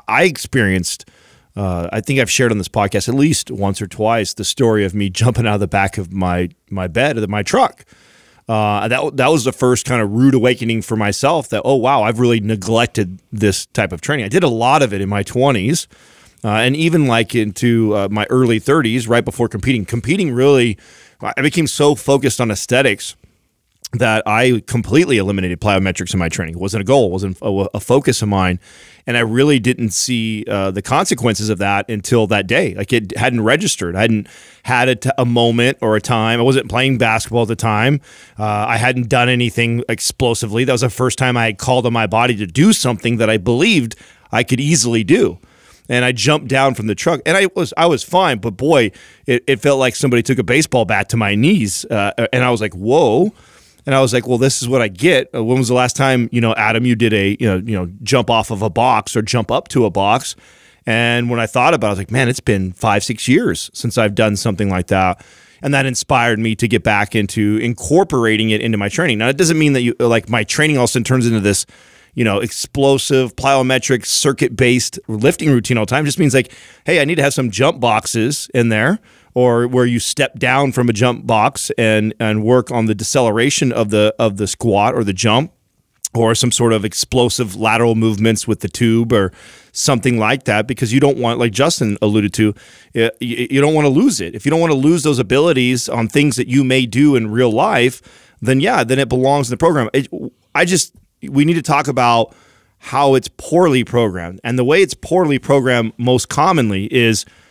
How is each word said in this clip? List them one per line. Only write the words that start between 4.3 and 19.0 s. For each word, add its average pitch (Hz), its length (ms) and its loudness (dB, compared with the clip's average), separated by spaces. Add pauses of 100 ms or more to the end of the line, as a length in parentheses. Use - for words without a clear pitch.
the 101 100 -8
story 110 400 2
of 90 80 -4
me 101 160 -2
<laughs> 92 120 -8
jumping 117 260 0
out 104 80 0
of 101 40 -2
the 98 80 -2
back 98 300 -2
of 92 160 -8
my, 90 360 -2 (200)
my 95 160 -6
bed 117 320 -2
of 107 100 -2
my 104 140 -2
truck. - 420 -2 (640)
Uh, 107 400 0
that, 139 300 -2
that 131 140 4
was 147 120 2
the 127 80 0
first 127 360 0
kind 120 160 0
of 101 80 -2
rude 131 240 4
awakening 117 480 0
for - 120 -6
myself 123 540 -2
that, 110 160 -4
oh, 135 120 2
wow, 127 260 2
I've 110 160 0
really 117 220 2
neglected 110 800 -2 (120)
this 101 340 0
type 101 260 -4
of 85 100 -10
training. 147 220 -4
I 98 60 -6
did 117 140 2
a 143 60 2
lot 123 340 2
of 107 100 0
it 98 80 -4
in 98 80 -2
my 101 140 -2
twenties, 131 640 0 (560)
uh, 113 60 -2
and 117 260 2
even, 165 320 2
like, 117 260 0
into, 113 640 0
uh, 98 140 -2
my 104 200 -4
early 120 300 2
thirties, 123 480 0